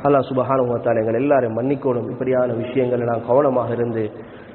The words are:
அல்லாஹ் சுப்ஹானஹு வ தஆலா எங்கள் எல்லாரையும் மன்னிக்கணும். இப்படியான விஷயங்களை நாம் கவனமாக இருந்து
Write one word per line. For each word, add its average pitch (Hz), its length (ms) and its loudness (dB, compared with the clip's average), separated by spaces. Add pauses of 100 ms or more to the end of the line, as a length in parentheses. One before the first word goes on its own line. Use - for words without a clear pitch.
அல்லாஹ் 143 260 4
சுப்ஹானஹு 127 400 0
வ 117 140 -2
தஆலா 113 160 2
எங்கள் 113 220 0
எல்லாரையும் 127 360 2
மன்னிக்கணும். 127 540 -2
இப்படியான 127 420 0
விஷயங்களை 120 520 -2
நாம் 117 220 -4
கவனமாக 123 460 2
இருந்து 113 380 -2 (440)